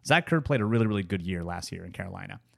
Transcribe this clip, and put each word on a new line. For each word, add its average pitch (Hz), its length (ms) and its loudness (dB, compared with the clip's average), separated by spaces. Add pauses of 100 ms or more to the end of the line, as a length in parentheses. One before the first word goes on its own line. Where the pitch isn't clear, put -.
Zach 170 220 4
Kerr 165 120 4
played 135 220 0
a 104 40 2
really, 113 200 4
really 104 160 2
good 92 220 -2
year 87 200 -2
last 87 280 -8
year 92 120 -10
in 92 80 -12
Carolina. 95 480 -10 (180)